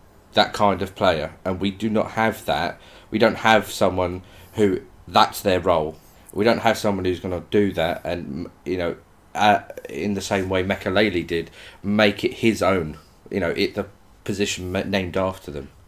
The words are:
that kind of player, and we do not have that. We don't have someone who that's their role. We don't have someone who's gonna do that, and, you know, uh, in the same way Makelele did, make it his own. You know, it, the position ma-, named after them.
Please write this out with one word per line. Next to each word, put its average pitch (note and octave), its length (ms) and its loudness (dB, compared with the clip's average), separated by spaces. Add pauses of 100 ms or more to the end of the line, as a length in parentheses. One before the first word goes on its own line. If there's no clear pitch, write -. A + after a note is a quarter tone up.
(320)
that G#2 200 2
kind G2 300 2
of F#2 140 -6
player, E2 380 0 (100)
and F#2 160 -4
we G2 100 0
do G2 180 -6
not G#2+ 240 0
have A2 340 -2
that. D#2+ 340 -2 (300)
We A2 80 -2
don't G#2+ 180 4
have A2 340 4
someone F#2 520 0 (320)
who G2+ 260 2 (260)
that's - 340 2
their F#2 200 2
role. D#2+ 360 0 (360)
We G2+ 120 -2
don't A#2 140 4
have A2 180 2
someone G2 280 -2
who's F2+ 160 -2
gonna F2+ 300 -6
do G#2 240 2
that, E2 300 -2
and, E2+ 460 -8 (140)
you F#2 120 -2
know, E2+ 200 -4 (380)
uh, G#2 260 4 (280)
in G2 260 -4
the G2 60 -4
same F#2+ 280 -2
way F#2 160 0
Makelele F#2+ 640 0
did, E2 240 -4 (320)
make G#2 420 2
it - 100 0
his G#2+ 260 2
own. F2 380 0 (320)
You G2 100 -4
know, E2+ 100 -2
it, F#2+ 240 -2
the G2+ 120 -4 (380)
position G2 480 -4
ma-, F#2+ 100 -2
named F#2 340 -4
after F#2+ 340 -4
them. C#2+ 180 -12 (200)